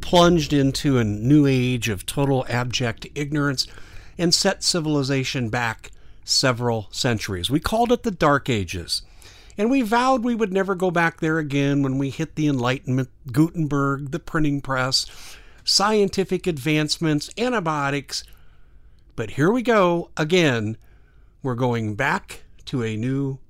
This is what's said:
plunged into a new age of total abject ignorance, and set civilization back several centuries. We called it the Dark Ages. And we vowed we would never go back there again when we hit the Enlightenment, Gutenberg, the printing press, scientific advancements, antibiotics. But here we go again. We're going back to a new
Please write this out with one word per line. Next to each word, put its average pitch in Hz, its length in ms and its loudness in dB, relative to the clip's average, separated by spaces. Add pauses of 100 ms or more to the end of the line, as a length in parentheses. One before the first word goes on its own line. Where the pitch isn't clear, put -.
plunged 175 520 4
into 135 440 2
a 120 60 4
new 117 420 4
age 127 420 0
of 104 200 -4
total 139 420 0
abject 120 640 -4
ignorance, 143 540 -2 (500)
and 175 160 2
set - 300 0
civilization 139 840 0
back 117 420 -4 (340)
several 120 640 0
centuries. 101 640 -2
We 147 80 2
called 226 320 0
it 240 100 2
the 240 80 -2
Dark 147 400 2
Ages. 95 540 -4 (520)
And 208 140 0
we 269 140 2
vowed 240 400 2
we 240 100 0
would 214 180 0
never 190 220 2
go 185 160 0
back 170 300 0
there 160 180 0
again 143 460 2
when 131 160 0
we 139 100 -2
hit 156 240 -6
the 151 140 0
Enlightenment, 127 640 0 (220)
Gutenberg, 143 760 0
the 156 100 -6
printing 147 420 0
press, 131 440 -2 (580)
scientific 190 840 0
advancements, 151 920 0
antibiotics. 156 840 -2 (920)
But 110 160 -6
here 151 200 2
we 254 100 2
go 185 560 2
again. 147 600 2 (680)
We're 131 100 -2
going 117 400 -2
back 139 520 -4 (200)
to 127 180 -4
a 110 140 -4
new 135 400 -4 (120)